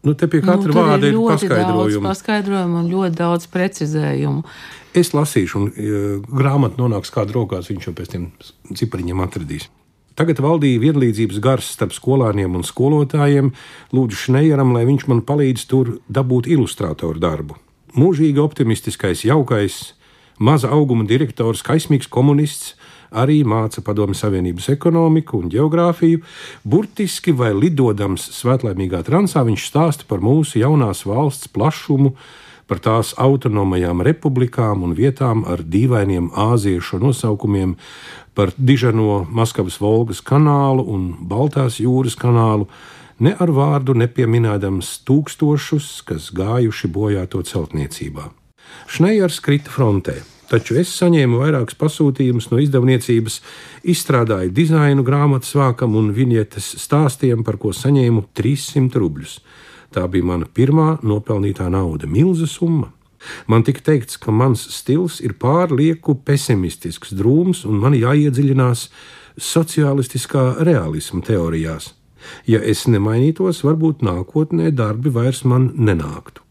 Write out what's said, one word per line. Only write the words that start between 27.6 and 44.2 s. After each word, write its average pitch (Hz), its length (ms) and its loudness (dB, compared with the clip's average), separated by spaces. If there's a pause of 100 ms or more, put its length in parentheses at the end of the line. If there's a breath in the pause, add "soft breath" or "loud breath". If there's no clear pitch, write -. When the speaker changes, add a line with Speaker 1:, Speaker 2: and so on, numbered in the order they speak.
Speaker 1:
svētlaimīgā 95 720 -2
transā 165 400 0
viņš 104 200 -2
stāsta 156 400 -2
par 92 160 -4
mūsu 135 400 2
jaunās 123 440 0
valsts 135 440 -4
plašumu, 139 640 0 (560 loud breath)
par 95 80 -2
tās 113 400 0
autonomajām 98 880 2
republikām 123 800 0
un 85 80 -2
vietām 117 480 0
ar 87 240 -4
dīvainiem 98 720 0
āziešu 101 640 0
nosaukumiem, 101 720 0 (640 loud breath)
par 95 160 0
diženo 113 720 2
Maskavas 113 560 -4
Volgas 113 400 0
kanālu 139 640 2
un 95 220 -4 (100)
Baltās 120 640 -2
jūras 127 320 0
kanālu, 113 540 2 (500 loud breath)
ne 147 160 4
ar 175 160 0
vārdu 139 480 0
nepieminēdams 113 1080 0